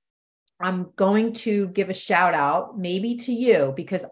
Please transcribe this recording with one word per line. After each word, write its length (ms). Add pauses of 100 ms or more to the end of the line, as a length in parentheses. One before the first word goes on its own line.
(600)
I'm 360
going 380
to 340
give 220
a 40
shout 400
out 420
maybe 420
to 140
you, 440
because 360